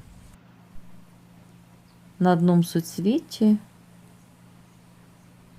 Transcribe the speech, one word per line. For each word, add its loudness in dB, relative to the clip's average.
на 4
одному 4
суцвітті -2